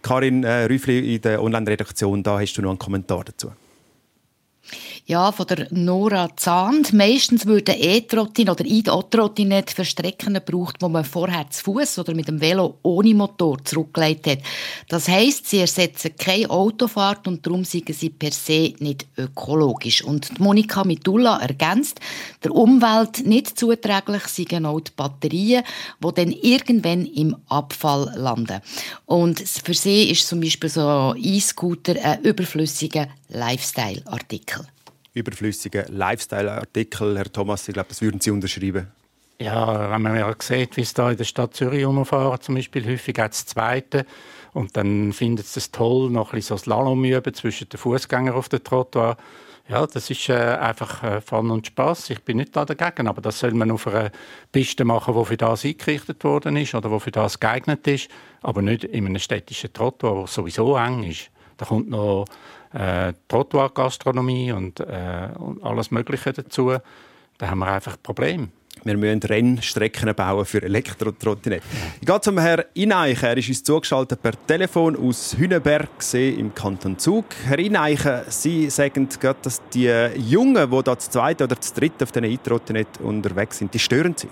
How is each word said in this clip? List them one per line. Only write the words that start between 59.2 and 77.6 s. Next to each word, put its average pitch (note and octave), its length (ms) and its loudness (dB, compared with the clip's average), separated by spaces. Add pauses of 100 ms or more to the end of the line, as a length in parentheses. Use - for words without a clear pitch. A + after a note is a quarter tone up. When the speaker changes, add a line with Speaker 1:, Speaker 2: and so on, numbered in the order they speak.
Speaker 3:
Trottoir, A2+ 440 -2
wo F#2+ 80 -4
es - 80 -12
sowieso A2 440 0
eng A#2+ 260 -2
ist. E2 260 -10 (280)
Da - 80 -10
kommt A2+ 240 -2
noch, G#2 360 -2 (460)
äh, F#2 420 -2 (140)
Trottoir-Gastronomie B2+ 1200 0
und, F#2 280 -6
äh, F2+ 500 -8 (100)
und - 240 -10
alles A2+ 260 -4
Mögliche A#2+ 420 -4
dazu. C3 460 -2 (600)
Da F#2 120 -6
haben F#2 100 -2
wir F#2 80 -2
einfach G2 340 -4
Probleme. C3+ 480 -4 (340)
Speaker 1:
Wir G#2 120 0
müssen G#2+ 280 2
Rennstrecken A2 920 0
bauen G2 320 0
für G#2 160 -2
Elektrotrottinette. G2+ 1040 -4 (340)
Ich - 60 -10
gehe G3+ 160 2
zum G3 160 2
Herrn E3 260 4 (120)
Ineichen. E3 540 2
Er B2 80 2
ist A#2+ 120 -2
uns B2+ 140 -4
zugeschaltet C3+ 580 0
per A2+ 120 0 (120)
Telefon E3 500 2
aus - 400 -2
Hünenbergsee D3 920 2
im A2 240 -2
Kanton F#2+ 460 -4
Zug. G#3+ 260 2 (180)
Herr C#3 160 0
Ineichen, D3+ 680 2